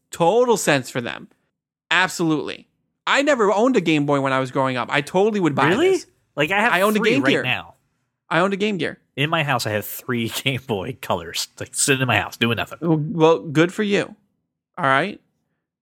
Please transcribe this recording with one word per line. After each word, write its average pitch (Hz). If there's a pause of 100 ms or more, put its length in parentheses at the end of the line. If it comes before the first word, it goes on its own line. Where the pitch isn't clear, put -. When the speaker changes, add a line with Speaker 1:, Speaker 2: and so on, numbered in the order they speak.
(100)
Speaker 1:
total 220
sense 139
for 131
them. 85 (600)
Absolutely. 165 (380)
I 233
never 247
owned 240
a 202
Game 156
Boy 143
when 135
I 131
was 131
growing 131
up. 117
I 147
totally 202
would 151
buy 135
Speaker 2:
Really? 285
Speaker 1:
this. 349 (300)
Speaker 2:
Like, 156
I 196
have 240
Speaker 1:
I 180
owned 214
a -
Speaker 2:
three 214
Speaker 1:
Game 277
Speaker 2:
right 135
Speaker 1:
Gear. 147
Speaker 2:
now. 110 (540)
Speaker 1:
I 156
owned 196
a 196
Game 202
Gear. 131 (180)
Speaker 2:
In 147
my 165
house, 131
I 110
have 104
three 117
<laughs> -
Game 135
Boy 98
Colors, 85 (100)
like, -
sitting 131
in 127
my 110
house -
doing 117
nothing. -
Speaker 1:
Well, 165
well, 160
good 165
for 220
you. 196 (640)
All 175
right. 139 (600)